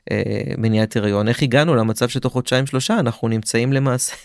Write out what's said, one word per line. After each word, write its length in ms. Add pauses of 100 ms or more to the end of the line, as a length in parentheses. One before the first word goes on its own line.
(100)
אה, 480
מניעת 380
הריון. 320
איך 140
הגענו 320
למצב 340
שתוך 240
חודשיים, 340
שלושה, 320
אנחנו 300
נמצאים 440
למעשה 420 (100)